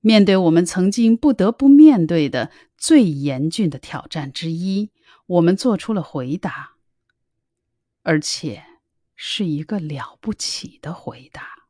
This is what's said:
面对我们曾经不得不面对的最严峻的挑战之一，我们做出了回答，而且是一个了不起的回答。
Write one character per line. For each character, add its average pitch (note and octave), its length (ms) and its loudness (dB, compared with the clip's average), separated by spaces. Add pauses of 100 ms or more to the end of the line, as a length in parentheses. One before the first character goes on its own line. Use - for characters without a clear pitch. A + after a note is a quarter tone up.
面 G#3+ 220 6
对 F#3+ 100 2
我 F3+ 140 2
们 E3+ 160 2
曾 F#3 240 -2
经 A3+ 260 2
不 C#4+ 160 0
得 G#3 200 0
不 C#4 180 2
面 C#4+ 380 8
对 D#3 200 0
的 B2 220 -4 (260)
最 D4+ 280 4
严 C#3+ 480 -2
峻 F#3+ 180 -2
的 C3+ 80 -10
挑 - 300 -16
战 C#3 260 -10
之 E3 180 -8
一， F#3+ 380 -6 (380)
我 F3 140 0
们 F3 140 2
做 G#3+ 220 -2
出 - 160 -8
了 F#3+ 80 -4
回 C#3 360 -8
答， - 340 -12 (1300)
而 D#3 180 -2
且 - 440 -10 (520)
是 - 300 -8
一 D3+ 160 -6
个 G3+ 180 -8
了 D3 400 -12
不 A3 140 -10
起 - 480 -12
的 D#3 100 -14
回 - 400 -16
答。 - 380 -20